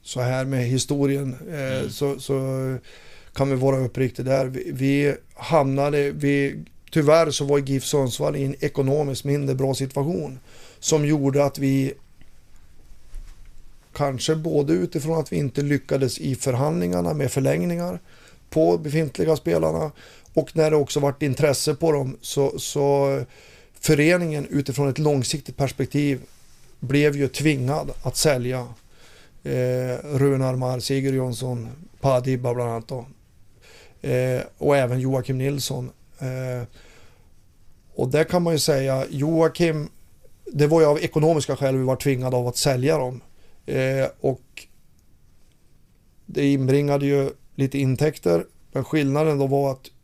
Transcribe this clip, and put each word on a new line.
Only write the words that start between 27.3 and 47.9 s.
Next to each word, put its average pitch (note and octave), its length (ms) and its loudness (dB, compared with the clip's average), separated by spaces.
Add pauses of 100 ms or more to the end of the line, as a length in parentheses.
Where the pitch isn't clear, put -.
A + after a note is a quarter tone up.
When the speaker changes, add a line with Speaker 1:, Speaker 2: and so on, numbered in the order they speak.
Speaker 1:
att - 140 -4
sälja, B2+ 420 0 (840)
eh, B2+ 600 -2
Runar C3+ 520 2
Mar, B2+ 240 -2
Sigurd C3+ 340 -2
Jonsson, B2 560 -4 (320)
Padibba B2+ 520 0
bland A#2+ 180 -2
annat A#2 160 -8
då. B2 180 -10 (1040)
Eh, B2+ 320 0 (160)
och C#3+ 200 2
även B2+ 220 0
Joakim C3 380 -2
Nilsson. C3 540 -4 (280)
Eh, B2+ 480 -8 (1300)
och C3 120 -2
där D3 160 2
kan F3 200 0
man E3+ 100 0
ju D3+ 60 0
säga, C3+ 500 0
Joakim, D#3+ 800 0 (560)
det D3 220 2
var E3 140 6
ju D#3 60 8
av D3 120 4
ekonomiska D3+ 560 2
skäl C3+ 220 0
vi C3 60 0
var C3 120 0
tvingade B2+ 420 0
av B2 100 0
att B2 100 -4
sälja C#3 400 2
dem. C3 240 -4 (440)
Eh, C3 400 0 (140)
och C3+ 220 -2 (1800)
det C#3+ 260 0
inbringade C#3+ 540 2
ju C#3 240 2 (260)
lite C3+ 240 -2
intäkter, D3+ 680 2 (260)